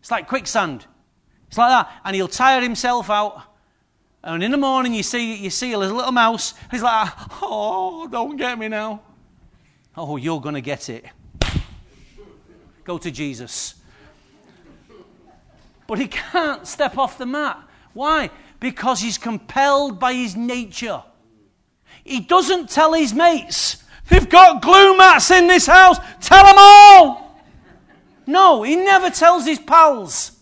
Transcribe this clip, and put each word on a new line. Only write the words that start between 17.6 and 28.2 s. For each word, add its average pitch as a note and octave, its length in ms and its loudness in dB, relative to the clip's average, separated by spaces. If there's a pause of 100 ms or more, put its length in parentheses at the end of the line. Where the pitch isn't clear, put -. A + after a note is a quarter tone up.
Why? C#4+ 380 -6 (280)
Because B3 420 -8
he's A3 180 -12
compelled C#4 840 -6
by B3+ 140 -6
his A#3 220 -10
nature. A#3 680 -12 (1000)
He C4 160 -10
doesn't F4 500 -4
tell D#4 220 0
his D#4 220 -4
mates, - 680 -4 (240)
"They've F4+ 200 2
got E4+ 340 6
glue F#4+ 340 4
mats F#4 340 4
in F4+ 160 2
this F4+ 200 0
house. F4+ 320 6 (220)
Tell F#4+ 240 8
'em G4 140 10
all." G4+ 640 8 (1000)